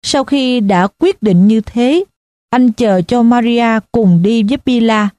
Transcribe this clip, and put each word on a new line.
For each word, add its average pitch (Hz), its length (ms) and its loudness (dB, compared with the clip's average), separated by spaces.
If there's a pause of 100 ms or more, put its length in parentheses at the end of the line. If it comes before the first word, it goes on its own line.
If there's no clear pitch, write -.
Sau 277 200 -4
khi 254 360 -2
đã 196 280 0 (120)
quyết 370 240 -2
định 190 240 2
như 220 140 2
thế, 262 420 -2 (460)
anh 247 220 2
chờ 202 300 0
cho 240 220 -2
Maria 233 560 0 (120)
cùng 180 320 2
đi 226 200 0
với 247 140 -2
Pilar 226 500 0 (120)